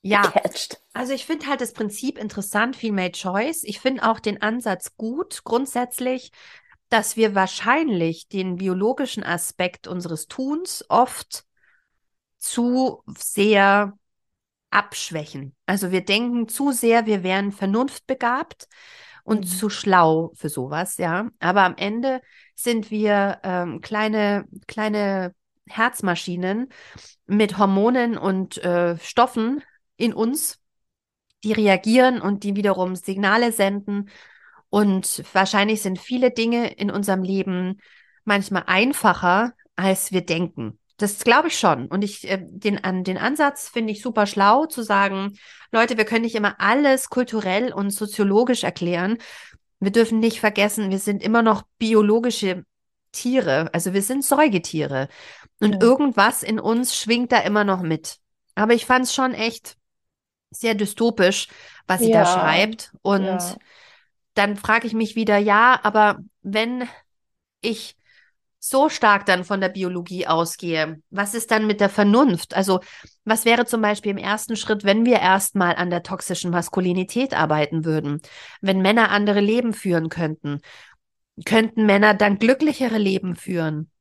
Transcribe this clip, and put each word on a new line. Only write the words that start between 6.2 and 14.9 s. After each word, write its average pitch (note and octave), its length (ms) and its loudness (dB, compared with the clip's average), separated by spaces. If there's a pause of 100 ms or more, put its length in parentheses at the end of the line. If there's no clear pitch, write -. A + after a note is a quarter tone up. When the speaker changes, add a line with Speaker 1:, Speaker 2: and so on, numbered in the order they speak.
Speaker 1:
dass G#3+ 280 0
wir G#3+ 180 2
wahrscheinlich F#3+ 960 0
den F#3 280 -4
biologischen G3 680 -2
Aspekt - 640 -6
unseres F3 400 -8
Tuns D4 640 -6
oft - 560 -2 (920)
zu B3 640 -2 (160)
sehr G3+ 800 4 (760)
abschwächen. D3+ 840 -6 (120)